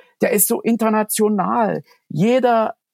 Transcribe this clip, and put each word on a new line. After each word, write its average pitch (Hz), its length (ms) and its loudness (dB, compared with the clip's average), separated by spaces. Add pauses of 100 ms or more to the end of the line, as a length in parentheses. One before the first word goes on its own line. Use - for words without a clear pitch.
(220)
der 202 100 0
ist 208 160 2
so 233 140 -2
international. 214 1200 0 (260)
Jeder, 226 680 0 (180)